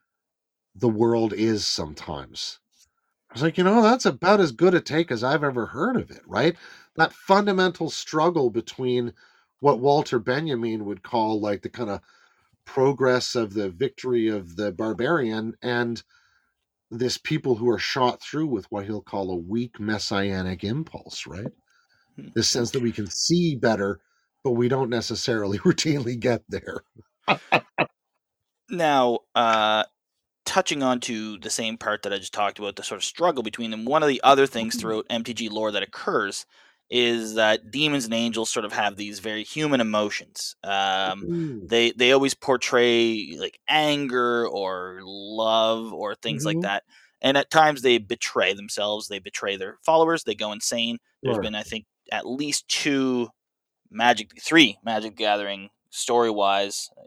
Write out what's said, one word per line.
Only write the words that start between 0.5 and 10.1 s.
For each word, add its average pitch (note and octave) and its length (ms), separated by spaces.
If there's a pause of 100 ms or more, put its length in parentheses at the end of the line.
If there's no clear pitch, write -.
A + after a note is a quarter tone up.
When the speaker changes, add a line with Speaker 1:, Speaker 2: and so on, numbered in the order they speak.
Speaker 1:
the A#2+ 140
world A2+ 420
is G#2+ 340
sometimes." - 920 (720)
I - 40
was B2 80
like, D#3+ 140
"You F#3 60
know, G#3 200
that's A3+ 240
about F3+ 320
as E3 120
good F3 220
a D#3+ 80
take D#3+ 300
as A2+ 120
I've C#3+ 200
ever B2 240
heard G#3 300
of - 140
it," - 140
right? C#3 300 (400)
That D#3+ 180
fundamental F#3+ 800
struggle D#3 580
between A#2+ 640 (480)
what C#3 180
Walter C#3+ 400